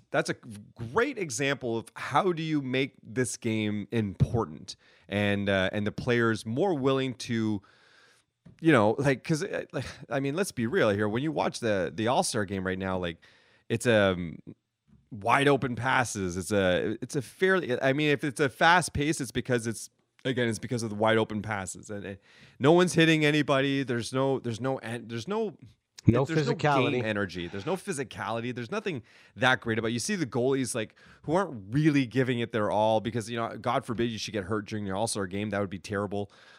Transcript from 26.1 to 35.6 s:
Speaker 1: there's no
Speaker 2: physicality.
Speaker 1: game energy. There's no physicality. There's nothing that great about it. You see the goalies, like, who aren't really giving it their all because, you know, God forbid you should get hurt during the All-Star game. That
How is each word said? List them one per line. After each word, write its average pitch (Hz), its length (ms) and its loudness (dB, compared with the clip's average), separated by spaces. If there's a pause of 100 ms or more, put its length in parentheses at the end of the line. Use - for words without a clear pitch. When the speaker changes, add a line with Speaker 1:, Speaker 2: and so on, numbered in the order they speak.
Speaker 1:
there's 156 220 0
no 143 80 2
Speaker 2:
physicality. 143 380 2
Speaker 1:
game 123 120 -2
energy. 92 420 -4
There's 98 180 -10
no 170 120 -2
physicality. 113 760 -6
There's 120 180 -10
nothing 190 320 -6 (340)
that 127 240 2
great 113 180 -2
about 113 100 0
it. 117 40 -2
You 117 60 -2
see 208 160 -2
the 165 100 -2
goalies, 127 500 0
like, 110 200 -6 (260)
who 151 140 -2
aren't 175 200 0 (180)
really 143 320 4
giving 120 340 0
it 117 120 -4
their 104 200 0
all 110 280 2
because, 107 300 -4
you 117 80 -8
know, 110 200 -6
God 123 280 -2
forbid 117 240 -2
you 110 80 -8
should 101 160 -8
get 104 120 -4
hurt 104 200 -4
during 107 200 -8
the 95 60 -6
All-Star 101 360 -2
game. 101 240 -6
That 101 100 0